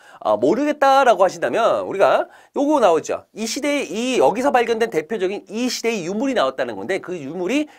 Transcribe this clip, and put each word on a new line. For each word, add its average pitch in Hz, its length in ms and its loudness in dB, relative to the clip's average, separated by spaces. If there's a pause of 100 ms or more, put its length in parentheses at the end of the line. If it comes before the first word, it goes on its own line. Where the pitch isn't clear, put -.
(180)
어, - 180 0
모르겠다라고 262 880 4
하신다면 160 580 0
우리가 170 460 2 (280)
요거 285 240 2
나오죠. 160 540 2
이 214 120 -8
시대에 262 380 -2
이, 226 340 -4
여기서 190 340 2
발견된 233 380 0
대표적인 185 580 -4
이 233 220 -4
시대의 226 380 -4
유물이 226 260 -2
나왔다는 135 420 -2
건데 117 220 -4
그 175 220 -10
유물이 180 480 -4 (120)